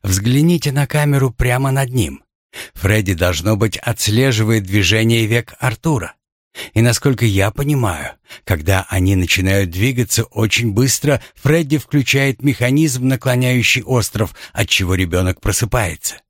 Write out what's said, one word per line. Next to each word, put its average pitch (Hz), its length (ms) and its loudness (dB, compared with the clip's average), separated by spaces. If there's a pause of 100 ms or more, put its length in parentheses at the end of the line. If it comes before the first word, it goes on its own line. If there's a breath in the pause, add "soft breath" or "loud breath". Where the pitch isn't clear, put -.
Взгляните 135 680 2
на 139 160 0
камеру 143 440 0
прямо 127 400 0
над 135 180 0
ним. 95 340 -2 (500 loud breath)
Фредди, 101 400 0
должно 87 420 0
быть, 101 220 -2
отслеживает 113 840 0
движение 110 640 2
век 117 340 -2
Артура. 123 560 -2 (580 loud breath)
И 113 80 2
насколько 120 440 2
я 98 240 2
понимаю, 135 680 -4 (260 loud breath)
когда 95 460 0
они 95 260 2
начинают 95 540 0
двигаться 117 560 -2
очень 110 480 -2
быстро, 131 480 0 (140 loud breath)
Фредди 151 420 0
включает 139 680 0
механизм, 131 640 0
наклоняющий 123 760 0
остров, 110 520 -2 (160 loud breath)
отчего 95 440 -2
ребенок 90 440 0
просыпается. 104 920 -4